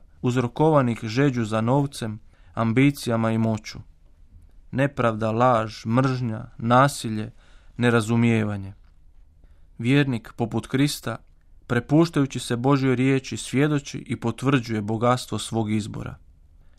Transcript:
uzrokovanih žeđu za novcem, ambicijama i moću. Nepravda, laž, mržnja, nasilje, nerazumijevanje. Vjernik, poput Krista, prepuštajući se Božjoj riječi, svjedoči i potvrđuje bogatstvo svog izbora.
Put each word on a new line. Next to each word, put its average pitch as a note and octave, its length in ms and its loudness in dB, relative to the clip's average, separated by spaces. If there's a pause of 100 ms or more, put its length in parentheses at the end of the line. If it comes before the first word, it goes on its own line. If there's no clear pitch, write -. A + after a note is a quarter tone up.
(220)
uzrokovanih B2+ 840 2
žeđu A#2+ 420 0
za A2 160 -2
novcem, A#2+ 580 -2 (340)
ambicijama A2+ 760 2
i A2 60 0
moću. A2+ 420 -2 (920)
Nepravda, A#2 600 0
laž, A2+ 540 0
mržnja, B2 600 0 (120)
nasilje, A#2 760 2 (460)
nerazumijevanje. A2+ 960 2 (1040)
Vjernik, C3 580 0
poput A2+ 320 -4
Krista, C3 500 -2 (500)
prepuštajući C#3 720 2
se B2 160 -4
Božjoj C3 400 2
riječi, C3 420 0
svjedoči C#3+ 680 -2
i A2+ 80 -4
potvrđuje A#2 680 -2
bogatstvo A2 580 -2
svog G#2+ 320 -4
izbora. A2 440 -6 (640)